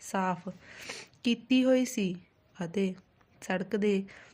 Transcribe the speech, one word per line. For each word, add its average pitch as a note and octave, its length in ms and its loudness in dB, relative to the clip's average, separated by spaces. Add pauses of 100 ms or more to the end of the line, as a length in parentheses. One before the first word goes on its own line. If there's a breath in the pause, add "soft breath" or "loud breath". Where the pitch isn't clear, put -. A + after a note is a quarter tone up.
ਸਾਫ਼ F#3 460 -2 (760 loud breath)
ਕੀਤੀ B3 400 2
ਹੋਈ B3+ 220 6
ਸੀ F#3+ 300 -2 (400)
ਅਤੇ F#3+ 380 -2 (480)
ਸੜਕ F#3 340 -4
ਦੇ G3 280 2 (300 loud breath)